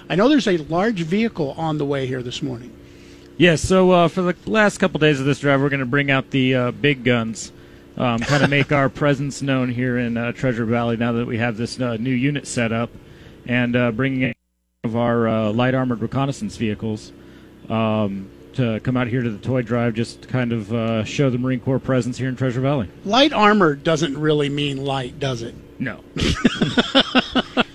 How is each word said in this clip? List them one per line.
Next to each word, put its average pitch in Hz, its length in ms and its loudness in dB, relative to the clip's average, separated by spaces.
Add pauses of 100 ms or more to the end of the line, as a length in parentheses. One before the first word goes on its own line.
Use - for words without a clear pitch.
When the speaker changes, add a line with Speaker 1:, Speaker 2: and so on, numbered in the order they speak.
Speaker 1:
I 151 60 -4
know 214 160 4
there's 285 180 4
a 185 80 2
large 170 460 -2
vehicle 170 560 -2
on 160 180 -2
the 147 80 -2
way 139 220 -2
here 127 160 -6
this 120 200 -10
morning. 123 300 -8 (640)
Speaker 2:
Yes, 165 240 6
so, 185 300 4
uh, 175 180 6
for 185 140 -2
the 175 140 -2 (100)
last 208 320 2
couple 180 220 0
days 151 200 4
of 135 60 -2
this 143 140 2
drive, 139 200 2
we're 143 80 2
gonna 135 160 -2
bring 139 260 0
out 135 200 0
the, 131 240 2
uh, 123 160 2
big 123 340 0
guns, 113 480 0 (460)
um, 120 220 0
kinda 139 280 2
Speaker 1:
<laughs> - 0 -
Speaker 2:
make 143 240 0
our 139 160 2
presence 143 540 -2
known 131 260 0
here 123 300 -2
in, 117 180 -2
uh, 117 160 -2
Treasure 120 320 -2
Valley 117 320 0
now 117 160 0
that 120 140 -2
we 120 100 -4
have 117 220 -2
this, 117 200 -6
uh, 120 200 -2
new 127 160 -2
unit 135 320 -2
set 113 260 -2
up, 113 160 -2 (580)
and, 120 300 0
uh, 120 160 2
bringing 131 300 -2
in 131 120 -2 (500)
one 117 60 -4
of 113 60 -4
our, 117 320 2
uh, 110 240 0
light 123 220 2
armored 127 260 -2
reconnaissance 123 560 -4
vehicles, 110 560 -4 (560)
um, 107 600 -2 (240)
to 113 260 -2
come 127 160 -2
out 123 120 0
here 123 140 -2
to 117 80 -2
the 101 80 -6
toy 120 220 -2
drive, 117 320 0
just 113 300 -6
to - 60 -20
kind 123 240 -2
of, 110 200 -4
uh, 113 320 0
show 139 240 0
the 123 80 0
Marine 123 240 -2
Corps 131 180 0
presence 127 380 0
here 131 140 -4
in 123 60 -6
Treasure 127 260 -2
Valley. 135 260 0 (160)
Speaker 1:
Light 269 300 4
armor 208 400 6
doesn't 147 420 0
really 151 320 2
mean 143 340 -4
light, 135 380 -6
does 131 220 -4
it? 113 120 -10 (260)
Speaker 2:
No. 117 200 -6 (160)
<laughs> - 1400 0 (140)